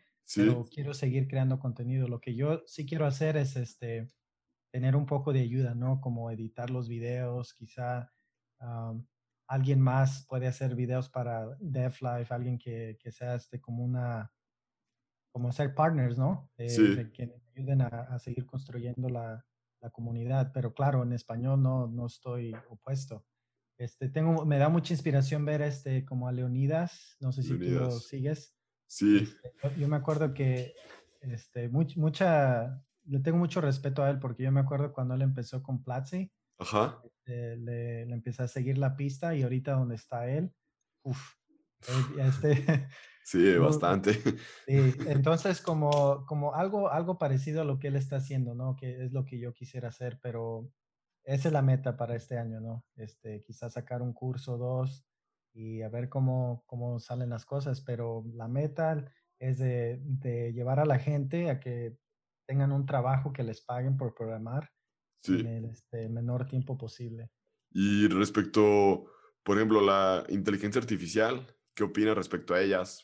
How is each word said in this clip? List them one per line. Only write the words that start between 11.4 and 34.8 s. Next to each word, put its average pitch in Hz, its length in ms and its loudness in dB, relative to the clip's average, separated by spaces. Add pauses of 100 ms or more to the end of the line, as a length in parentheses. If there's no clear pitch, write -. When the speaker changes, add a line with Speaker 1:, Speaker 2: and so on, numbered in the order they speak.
Speaker 2:
Dev 131 420 -2
Life, 120 320 -4
alguien 123 240 -4
que, 113 420 -10
que 117 120 -16
sea, 123 240 -6
este, 123 260 -10
como 120 240 -6
una, 120 480 -4 (1000)
como 123 200 -4
ser 139 240 -2
partners, 143 420 2
¿no? 156 400 -2
De, 120 120 -6
Speaker 1:
Sí. 113 260 6
Speaker 2:
de 113 160 -6
que 123 160 -10
me 120 60 -14 (220)
ayuden 135 280 0
a, 117 40 0
a 123 320 -8
seguir 127 280 -8
construyendo 123 600 -8
la, 117 360 -8 (360)
la 117 100 -12
comunidad. 117 640 -2
Pero 123 200 -4
claro, 135 300 2
en 120 100 -2
español 120 480 0
no, 131 260 2
no 120 200 -6
estoy 120 480 -8 (140)
opuesto. 117 560 -8 (520)
Este, 131 320 -8
tengo, 156 360 2
me 143 120 4
da 143 120 6
mucha 170 240 2
inspiración 143 520 2
ver, 151 160 0
este, 135 440 -2
como 123 220 -4
a 127 40 -2
Leonidas, 135 880 -2
no 131 120 -2
sé 131 120 -2
si - 60 -4
tú 135 60 0
lo 175 40 -2 (100)
Speaker 1:
Leonidas. 127 380 0
Speaker 2:
sigues. 143 480 -6 (320)
Speaker 1:
Sí. 104 300 6
Speaker 2:
Este, - 340 -2 (120)
yo, 139 120 -2
yo 147 120 0
me 151 100 2
acuerdo 151 360 0
que, 131 400 0 (480)
este, 120 480 -8
much-, 156 280 0
mucha, 143 840 4 (240)
le 139 140 0
tengo 160 180 2
mucho 175 240 2
respeto 139 420 0
a 139 60 4
él 135 100 0
porque 127 240 -6
yo 131 80 2
me 139 100 6
acuerdo 143 320 0